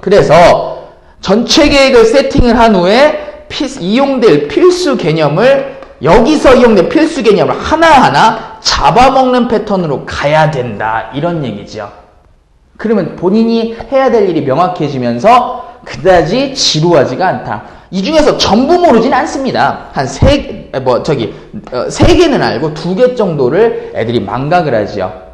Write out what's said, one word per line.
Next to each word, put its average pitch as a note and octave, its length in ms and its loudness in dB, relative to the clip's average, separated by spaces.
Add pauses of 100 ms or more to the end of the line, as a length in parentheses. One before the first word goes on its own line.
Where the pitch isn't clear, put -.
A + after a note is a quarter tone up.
그래서 D#3+ 760 4 (420)
전체 A#3 480 0
계획을 C4+ 340 4
세팅을 B3+ 560 2
한 A3+ 160 4
후에 A3+ 720 0
필-, - 340 -8
이용될 G#3+ 680 2
필수 E4 480 2
개념을, E3 800 0 (260)
여기서 A#3+ 520 4
이용될 A3 340 4
필수 D#4 340 0
개념을 E3+ 340 2
하나하나 A#3 1000 2
잡아먹는 B3+ 880 2
패턴으로 F3+ 580 -4
가야 D3+ 460 0
된다, A2+ 600 -6
이런 D#3 320 -4
얘기죠. G#2 440 -12 (840)
그러면 G#3 400 -4
본인이 A3+ 600 0 (160)
해야 C4 200 2
될 G#3 180 2
일이 D#3+ 120 -2
명확해지면서 C#3 1200 -2 (200)
그다지 F#3 680 0
지루하지가 D#3 720 0
않다. A#2+ 380 -6 (260)
이 F#3+ 140 -6
중에서 D4 340 0
전부 C4+ 400 2
모르진 C#4+ 360 2
않습니다. A3+ 800 -4
한 C#3+ 120 -4
세, - 640 -2 (140)
뭐, A#2+ 180 0
저기, G#2+ 320 -4 (380)
어, B2 180 -6
세 - 280 2
개는 C4+ 260 2
알고 B2 300 -4
두 F3 220 -6
개 B3+ 200 2
정도를 F3 800 0
애들이 A2+ 240 -2
망각을 C3 560 -2
하지요. G2 360 -4 (220)